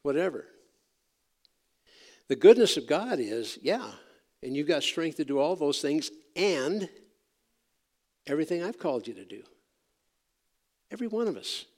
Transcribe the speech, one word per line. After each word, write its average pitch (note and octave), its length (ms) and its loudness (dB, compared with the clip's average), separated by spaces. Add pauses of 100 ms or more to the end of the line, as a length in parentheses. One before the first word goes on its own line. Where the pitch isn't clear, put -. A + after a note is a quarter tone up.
whatever." D3 480 -2 (1800)
The C#3 80 0
goodness A3 420 8
of A#2+ 100 -6
God F3+ 320 0
is, A2 420 -6
yeah, D3+ 380 -4 (420)
and B2+ 140 -8
you've D3 120 -2
got D#3 140 2
strength D#3+ 360 -4
to D#3 80 -2
do C#3 140 0
all D#3 160 2
those D3 260 -2
things D3 300 -2 (240)
and F3 540 0 (1400)
everything D#3 380 -4
I've G#3 160 -8
called C3 280 -4
you A2+ 60 -12
to F#2 120 -18
do. G2+ 180 -18 (1500)
Every A#3 180 -8
one A3 200 -2
of D#3 100 -4
us. - 280 -10 (120)